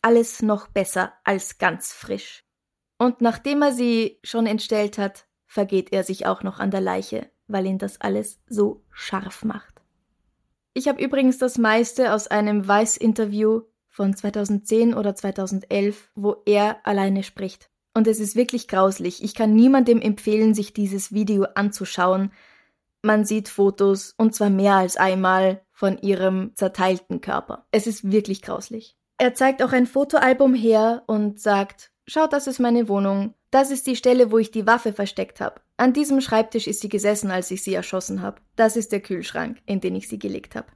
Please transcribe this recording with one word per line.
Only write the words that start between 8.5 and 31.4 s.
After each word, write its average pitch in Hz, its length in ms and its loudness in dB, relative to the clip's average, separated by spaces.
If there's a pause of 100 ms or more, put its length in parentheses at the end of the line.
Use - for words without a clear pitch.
scharf - 520 -10
macht. - 380 -10 (920)
Ich 262 140 -6
hab 285 140 -2
übrigens 262 380 2
das 254 200 -2
meiste 226 540 2
aus 214 160 -2
einem 208 400 0
Weiß-Interview 220 920 2 (260)
von 196 280 -2
zweitausendzehn 208 800 0
oder 202 200 -2
zweitausendelf, 196 1000 -4
wo 208 220 -2 (100)
er 208 400 2
alleine 196 360 0
spricht. - 460 -14 (240)
Und 220 140 2
es 220 140 0
ist 208 160 -6
wirklich 247 300 0
grauslich. 190 560 0
Ich 214 120 -8
kann 220 180 2
niemandem 240 480 6
empfehlen, 214 540 2
sich 208 180 -4
dieses 196 400 -4
Video 202 320 0 (100)
anzuschauen. 196 800 -2 (680)
Man 214 240 2
sieht 214 240 -4
Fotos, 196 640 0
und 220 180 2
zwar 208 140 2
mehr 196 280 4
als 185 200 0
einmal, 190 640 2 (120)
von 190 280 -2
ihrem 190 540 0
zerteilten 185 640 -2
Körper. - 500 -8
Es 214 160 0
ist 208 240 -6
wirklich 208 300 0
grauslich. - 560 -12 (220)
Er 247 160 2
zeigt 269 280 2
auch 254 120 0
ein 254 120 4
Fotoalbum 269 680 2
her 226 520 2
und 214 320 -2
sagt, 196 540 -2 (140)